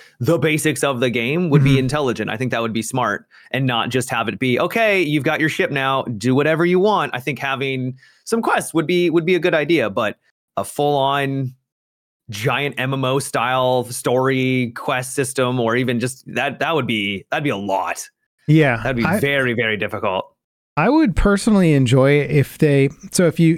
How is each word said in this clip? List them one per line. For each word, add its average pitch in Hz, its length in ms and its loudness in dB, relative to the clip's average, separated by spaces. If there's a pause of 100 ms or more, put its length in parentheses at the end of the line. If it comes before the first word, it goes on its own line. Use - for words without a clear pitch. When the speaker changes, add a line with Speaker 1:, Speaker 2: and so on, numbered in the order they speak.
(200)
Speaker 1:
the 160 180 2
basics 151 460 0
of 135 160 -2
the 127 100 2
game 131 380 -2
would 143 160 2
be 135 60 2
Speaker 2:
Mm-hmm. 135 80 4
Speaker 1:
intelligent. 123 520 -2
I 107 60 -6
think 123 160 -4
that 120 80 -4
would 113 140 -4
be 113 80 -2
smart, 110 420 -4 (280)
and 135 140 -2
not 117 220 -2
just 127 220 -4
have 117 180 -2
it 101 100 -6
be, 123 220 0
"Okay, 196 420 0
you've 147 220 0
got 151 160 -2
your 156 80 2
ship 180 240 -2
now, 135 300 -2
do 123 320 -2
whatever 156 320 2
you 180 120 2
want." 185 360 0
I 127 60 -8
think 131 180 -6
having 135 580 -4 (280)
some 226 180 -2
quests - 320 -2
would 160 120 0
be, 175 240 2
would 165 140 0
be 180 100 2
a 175 40 2
good 170 160 0
idea, 151 360 2
but 104 260 -2 (420)
a 101 60 -4
full-on 139 880 -2 (760)
giant 123 480 -4
M 131 160 -2
M 135 120 -2
O 131 140 0
style 127 640 0
story 127 920 0
quest 127 380 -6
system, 127 460 -2
or 113 160 0
even 123 240 -2
just 127 220 -6 (120)
that, 127 240 -4
that 151 160 -2
would 165 120 -2
be, 101 440 -4
that'd 151 140 -4
be 143 60 -2
a 107 60 -4
lot. 95 500 -4 (420)
Speaker 2:
Yeah, 147 340 4
Speaker 1:
That'd 131 140 -2
be 117 80 0
Speaker 2:
I 190 160 0
Speaker 1:
very, 135 340 0
very 110 240 0
difficult. 98 540 -4 (460)
Speaker 2:
I 180 120 2
would 294 260 4
personally 202 560 4
enjoy 135 480 4
it 139 100 -4
if 147 280 2
they, 139 320 4 (200)
so 180 160 2
if 160 140 0
you, 165 180 6